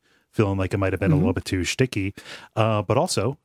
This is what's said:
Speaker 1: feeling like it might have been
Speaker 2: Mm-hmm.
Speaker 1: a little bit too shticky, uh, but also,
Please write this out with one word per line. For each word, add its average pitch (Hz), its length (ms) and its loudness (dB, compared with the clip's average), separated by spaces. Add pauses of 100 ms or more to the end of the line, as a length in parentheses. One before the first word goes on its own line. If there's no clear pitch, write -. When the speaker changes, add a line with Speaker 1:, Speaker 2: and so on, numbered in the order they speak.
(320)
Speaker 1:
feeling 98 260 0
like 95 160 -2
it 107 40 0
might 95 160 0
have 92 60 -2
been 95 120 2
Speaker 2:
Mm-hmm. 73 60 4
Speaker 1:
a - 20 4
little 92 140 2
bit - 120 -6
too 92 160 -2
shticky, 101 560 -2 (380)
uh, 110 260 2
but 110 160 0
also, 139 480 0